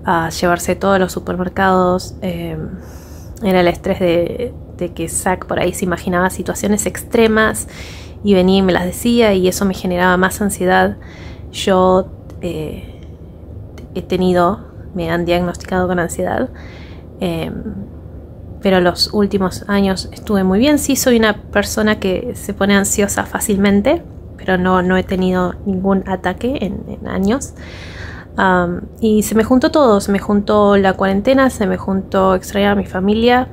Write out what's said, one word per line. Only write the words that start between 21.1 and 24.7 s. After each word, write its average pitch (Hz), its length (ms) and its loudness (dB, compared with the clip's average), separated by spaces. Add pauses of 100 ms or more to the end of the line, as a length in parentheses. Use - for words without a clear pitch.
una 214 180 4
persona 214 640 0
que 185 340 -2
se - 180 -8
pone 196 220 2
ansiosa 196 500 2
fácilmente, 202 800 2 (340)
pero 185 220 0
no, 185 240 4